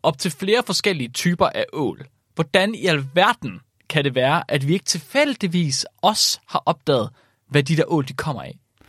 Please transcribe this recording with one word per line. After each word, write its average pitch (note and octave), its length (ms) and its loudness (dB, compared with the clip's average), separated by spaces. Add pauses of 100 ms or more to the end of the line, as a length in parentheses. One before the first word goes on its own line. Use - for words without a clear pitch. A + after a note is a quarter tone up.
op D#3+ 140 2
til E3+ 140 -4
flere G#3+ 340 0
forskellige E3 440 -2
typer F3 360 0
af - 280 -2
ål. B2 320 -4 (300)
Hvordan F#3+ 400 2
i - 100 -6
alverden D3 760 0 (300)
kan D3+ 160 0
det B2+ 100 -2
være, C3 360 2
at C#3 160 0
vi D#3+ 60 4
ikke G3 120 -2
tilfældigvis F3 1000 -2 (160)
også - 460 2
har - 180 -2
opdaget, C3 440 0 (400)
hvad C#3+ 140 4
de D#3 140 0
der D3+ 140 4
ål, D3+ 160 0
de C#3 60 -10
kommer C3 300 -6
af? - 160 -16 (300)